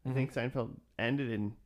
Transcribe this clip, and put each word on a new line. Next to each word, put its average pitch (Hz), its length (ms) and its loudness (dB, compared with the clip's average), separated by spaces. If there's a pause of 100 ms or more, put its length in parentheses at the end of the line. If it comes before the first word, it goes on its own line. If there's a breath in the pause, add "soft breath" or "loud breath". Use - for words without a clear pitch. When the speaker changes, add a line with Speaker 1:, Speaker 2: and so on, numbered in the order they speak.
Speaker 1:
I 131 40 -2
Speaker 2:
Mm-hmm. 127 100 0
Speaker 1:
think 131 160 0
Seinfeld 123 360 0 (280)
ended 127 320 2
in 104 220 0 (140)